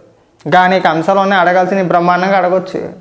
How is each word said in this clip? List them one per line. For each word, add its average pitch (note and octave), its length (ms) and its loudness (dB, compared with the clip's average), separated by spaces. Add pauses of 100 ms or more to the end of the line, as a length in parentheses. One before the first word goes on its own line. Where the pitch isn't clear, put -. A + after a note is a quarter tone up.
(520)
కానీ F3+ 160 4
అనేక F#3 260 0
అంశాలు F#3 300 0
ఉన్నాయి, G3 180 0
అడగాల్సినవి F#3 500 0
బ్రహ్మాండంగా F3+ 480 0
అడగొచ్చు. F3+ 400 -2 (200)